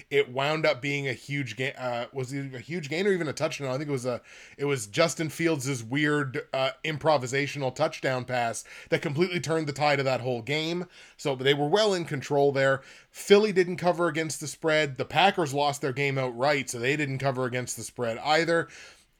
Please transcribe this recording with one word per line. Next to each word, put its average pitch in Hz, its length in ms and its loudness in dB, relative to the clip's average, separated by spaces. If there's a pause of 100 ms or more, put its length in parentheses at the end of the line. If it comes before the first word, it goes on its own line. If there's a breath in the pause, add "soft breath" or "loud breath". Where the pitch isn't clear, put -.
(100)
It 143 200 2
wound 147 340 -2
up 139 160 2
being 143 260 -4
a 131 60 -2
huge 131 420 -6
ga-, 131 200 -4
uh, 120 400 -4
was 131 180 -6
it 139 220 -8
a 123 40 -10
huge 151 300 -8
gain 170 180 -2
or 202 60 4
even 170 160 0
a 123 60 -4
touchdown? 151 340 -4
I 127 80 -2
think 147 140 -4
it - 20 0
was 127 140 -2
a, 120 160 -4 (340 loud breath)
it 139 80 -6
was 135 220 -2
Justin 160 420 0
Fields' 139 560 -2
weird, 147 680 0
uh, 135 160 0 (120)
improvisational 139 920 0
touchdown 135 500 -2
pass 120 400 -2 (240 loud breath)
that 156 140 0
completely 175 360 0
turned 160 280 -2
the 139 80 -6
tide 143 240 2
of 135 80 2
that 123 160 0
whole 123 180 -2
game. 160 460 -2 (320 loud breath)
So 139 180 -2
they 135 180 4
were 143 140 0
well 208 240 4
in 170 140 -2
control 143 460 2
there. 135 280 2 (320 loud breath)
Philly 208 400 6
didn't 180 240 2
cover 170 320 2
against 156 320 -4
the 147 60 -10
spread. 156 520 0
The 131 80 -2
Packers 165 480 2
lost 143 260 0
their 135 140 -2
game 139 240 0
outright, 131 500 0
so 123 100 -6
they 131 180 0
didn't 135 220 -2
cover 131 280 0
against 123 280 -4
the 113 80 -12
spread 117 360 -4
either. 160 500 2 (520 loud breath)